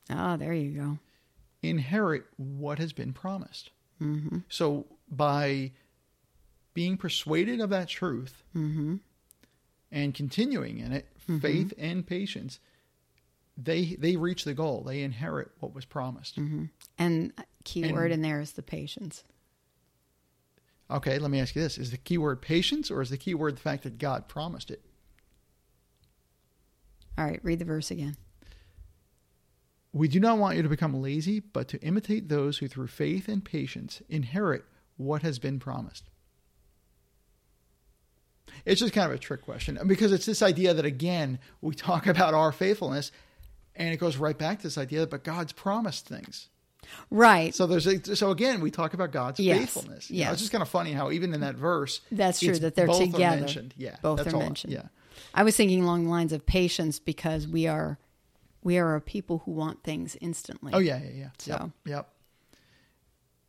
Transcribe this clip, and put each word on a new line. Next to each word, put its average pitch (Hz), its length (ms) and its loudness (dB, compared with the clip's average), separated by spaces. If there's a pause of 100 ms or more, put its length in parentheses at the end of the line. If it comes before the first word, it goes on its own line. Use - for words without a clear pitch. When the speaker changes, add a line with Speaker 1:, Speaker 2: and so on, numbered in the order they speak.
Speaker 1:
Ah, 170 280 -2
there 156 160 -4
you 147 180 -2
go. 147 260 -4 (640)
Speaker 2:
"inherit 160 640 0 (120)
what 139 420 -6
has 160 140 -4
been 127 200 -6
promised." - 580 -10 (300)
Speaker 1:
Mm-hmm. 151 380 -4 (100)
Speaker 2:
So 147 360 0 (240)
by 139 600 0 (1000)
being 180 240 0
persuaded 185 640 0
of 202 100 -2
that 185 160 0
truth 131 560 -6 (120)
Speaker 1:
Mm-hmm. 156 400 -2 (960)
Speaker 2:
and 143 220 -2
continuing 147 680 -2
in 117 120 -8
it, 139 140 -6 (180)
Speaker 1:
Mm-hmm. 160 160 -2
Speaker 2:
faith 151 380 2
and 170 300 -4
patience, 180 520 -8 (1000)
they, 165 420 -2
they 170 160 2
reach 175 300 -2
the 147 80 -2
goal. 139 300 -2
They 135 180 -6
inherit 139 480 -6 (100)
what 131 160 -10
was 131 80 -14
promised. 131 560 -10
Speaker 1:
Mm-hmm. 151 260 -4 (320)
And 170 360 0 (320)
key 165 180 -6
Speaker 2:
And 156 100 0
Speaker 1:
word 165 200 2
in 156 80 0
there 151 180 -2
is 151 140 -8
the 143 80 -12
patience. 151 640 -12 (1600)
Speaker 2:
Okay, 131 300 0
let 147 100 -2
me 139 120 2
ask 127 120 -2
you 151 80 0
this. 160 160 -2
Is 127 140 -6
the 127 60 -6
key 175 200 -2
word 147 240 0
patience, 170 480 0
or 135 120 -2
is 123 80 -4
the 135 80 -4
key 180 160 -4
word 147 240 -2
the - 40 -20
fact 139 220 -4
that 117 140 -10
God 127 320 -4
promised 165 420 -8
it? - 140 -16 (2250)
Speaker 1:
All 156 80 0
right, - 180 -4
read 170 160 0
the 170 60 -6
verse 156 260 -4
again. 147 240 -6 (1800)
Speaker 2:
"We 151 160 4
do 165 140 4
not 226 160 6
want 190 180 2
you 165 80 2
to 151 60 2
become 143 320 0
lazy, 156 400 -2
but - 280 -6
to - 120 -8
imitate 208 480 -2
those 147 300 0
who 139 100 -4
through 127 180 -8
faith 160 400 -2
and 202 160 -2
patience - 640 -8
inherit 156 560 -2 (320)
what 147 280 -2
has 143 160 -2
been 135 200 -4
promised." - 500 -10 (2500)
It's 190 160 4
just 233 120 2
kind 180 180 4
of 127 40 -2
a 127 40 -6
trick - 240 -8
question, - 340 -6 (100)
because 196 240 6
it's 185 140 2
this 220 160 0
idea 185 320 6
that, 156 120 2
again, 147 540 -2 (220)
we 151 140 -4
talk 175 320 0
<laughs> 175 80 8
about 165 180 6
our 156 180 6
faithfulness, 160 600 0 (640)
and 165 180 -2
it 160 40 0
goes 165 200 0
right 151 200 0
back 170 220 -2
to - 40 -10
this 156 140 -6
idea 143 240 -2
that, 160 80 0
but 139 140 -8
God's 165 300 -4
promised 202 540 -2
things. - 420 -14 (600)
Speaker 1:
Right. 208 420 8
Speaker 2:
So 185 140 2
there's 165 180 2
a, 190 300 2
so 196 160 4
again, 226 300 2
we 151 100 0
talk 165 220 -2
about 170 180 -2
God's 131 280 -2
Speaker 1:
Yes. 185 200 6
Speaker 2:
faithfulness. - 500 -6
You 175 160 0
know, 135 60 0
it's - 0 -
Speaker 1:
Yes. 175 80 -2
Speaker 2:
just 214 120 -4
kind 220 100 2
of 151 80 -2
funny 170 240 0
how 139 180 -2
even 175 220 0
in 147 80 -2
that 139 140 -2
verse, 143 460 -2 (100)
Speaker 1:
That's 190 280 4
true, 180 100 4
Speaker 2:
it's 170 100 4
Speaker 1:
that 160 160 0
they're 175 120 6
Speaker 2:
both 175 140 8
are 185 100 6
Speaker 1:
together. 170 300 6
Speaker 2:
mentioned. 143 360 -6
Yeah, 127 240 -10
Speaker 1:
Both 156 160 2
Speaker 2:
that's 147 160 2
Speaker 1:
are 143 40 2
Speaker 2:
all. - 40 2
Speaker 1:
mentioned. - 320 -4
Speaker 2:
Yeah. - 140 -8 (460)
Speaker 1:
I 196 100 8
was 214 120 8
thinking 185 280 6
along 175 220 4
the 165 40 2
lines 170 240 2
of 151 120 -4
patience 175 540 2
because 156 480 -2
we 160 200 2
are, 156 320 -2 (640)
we 180 140 4
are 165 180 4
a 151 60 0
people 175 440 -4
who 185 60 -6
want 156 320 -4
things 170 360 -8
instantly. - 540 -10
Speaker 2:
Oh, 190 60 6
yeah, 143 240 2
yeah, 131 80 -12
yeah. 135 260 -12
Speaker 1:
So. 143 140 -12
Speaker 2:
Yep, 151 180 -6 (160)
yep. 143 240 -8 (1400)